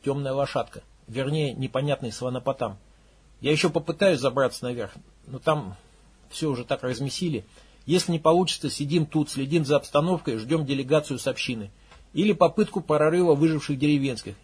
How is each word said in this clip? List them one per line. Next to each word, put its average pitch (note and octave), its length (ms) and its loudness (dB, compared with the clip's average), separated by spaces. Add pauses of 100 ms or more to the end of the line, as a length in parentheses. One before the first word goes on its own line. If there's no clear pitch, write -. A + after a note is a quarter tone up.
темная C#3 280 -2
лошадка, C3+ 500 -4 (240)
вернее, C3+ 460 -2
непонятный C3 580 -2
сванопотам". B2+ 680 -4 (640)
Я C#3 120 2
еще D#3 180 2
попытаюсь E3 500 2
забраться B2+ 440 0
наверх, A#2+ 280 -6 (340)
но B2+ 120 -12
там B2 380 -2 (540)
все D#3 200 -4
уже B2 140 -4
так - 180 -4
размесили. B2+ 600 -4 (420)
Если E3+ 260 2
не E3 60 0
получится, D#3+ 500 2
сидим D3 380 0
тут, D3+ 240 0
следим C#3 340 0
за C#3+ 120 4
обстановкой, D3 600 0
ждем C#3+ 280 -2
делегацию C#3 520 0
с - 80 -12
общины. A2+ 440 -4 (420)
Или G3 200 4
попытку F3+ 480 2
прорыва D#3 540 4
выживших D3 440 2
деревенских, C3+ 640 0